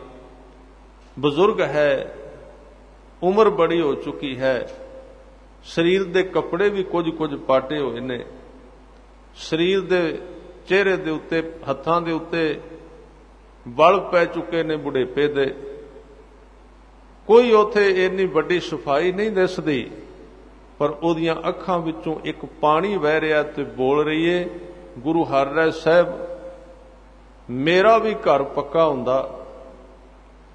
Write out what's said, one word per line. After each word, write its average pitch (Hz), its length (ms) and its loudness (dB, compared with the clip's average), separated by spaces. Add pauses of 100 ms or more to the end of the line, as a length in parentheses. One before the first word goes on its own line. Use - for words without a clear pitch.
(1200)
ਬਜ਼ੁਰਗ 165 420 2
ਹੈ, 147 560 0 (1040)
ਉਮਰ 202 280 4
ਬੜੀ 165 300 2
ਹੋ 139 140 0
ਚੁੱਕੀ 139 440 -8
ਹੈ, 131 420 -2 (840)
ਸਰੀਰ 180 400 2
ਦੇ 180 180 0
ਕੱਪੜੇ 175 460 0
ਵੀ 202 140 -2
ਕੁਝ-ਕੁਝ 160 580 -4
ਪਾਟੇ 135 380 0
ਹੋਏ 120 220 -4
ਨੇ, 127 240 -8 (1080)
ਸਰੀਰ 180 460 0
ਦੇ 175 380 0 (500)
ਚਿਹਰੇ 190 280 2
ਦੇ 156 140 -4
ਉੱਤੇ, 165 420 -4 (180)
ਹੱਥਾਂ 160 300 0
ਦੇ 165 120 -4
ਉੱਤੇ 160 480 -2 (1080)
ਵਲ 160 320 4
ਪੈ 175 240 2
ਚੁੱਕੇ 165 380 -4
ਨੇ 156 140 -4
ਬੁਢੇਪੇ 139 520 -2
ਦੇ। 139 260 -2 (1700)
ਕੋਈ 240 260 8
ਉੱਥੇ 202 540 4
ਇੰਨੀ 185 200 0
ਵੱਡੀ 156 340 0
ਸਫਾਈ 156 520 -2
ਨਹੀਂ 208 180 -2
ਦਿਸਦੀ, 170 600 0 (880)
ਪਰ 147 120 0
ਉਹਦੀਆਂ 160 580 -2
ਅੱਖਾਂ 175 300 -2
ਵਿੱਚੋਂ 160 460 -6
ਇੱਕ 151 200 -10
ਪਾਣੀ 160 520 0
ਵਹਿ 156 240 2
ਰਿਹਾ 156 220 2
ਤੇ 147 220 -6
ਬੋਲ 127 400 0
ਰਹੀ 156 200 0
ਏ, 175 260 0 (480)
"ਗੁਰੂ 160 260 0
ਹਰਿਰਾਏ 139 460 2
ਸਾਹਿਬ, 165 380 4 (1400)
ਮੇਰਾ 180 480 6
ਵੀ 214 160 0
ਘਰ 143 280 2
ਪੱਕਾ 160 460 0
ਹੁੰਦਾ, 127 520 -2 (1160)